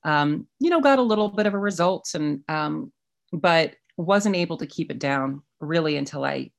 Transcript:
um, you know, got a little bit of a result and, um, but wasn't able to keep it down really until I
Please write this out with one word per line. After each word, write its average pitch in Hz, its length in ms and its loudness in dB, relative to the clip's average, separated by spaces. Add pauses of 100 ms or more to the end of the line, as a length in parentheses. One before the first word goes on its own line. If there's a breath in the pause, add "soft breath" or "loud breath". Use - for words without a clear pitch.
um, 151 420 0 (140)
you 311 80 2
know, 339 140 2
got 277 160 6
a 247 120 2
little 208 200 2
bit 208 160 0
of 202 80 0
a 202 40 -2
result 185 560 -2
and, 147 340 -4
um, 156 440 -4 (400)
but 165 440 2 (200)
wasn't 196 400 2
able 170 220 -2
to 160 80 -6
keep 156 240 -6
it - 80 -8
down 139 420 -2 (180)
really 156 380 -2
until 143 280 -6
I 139 340 -4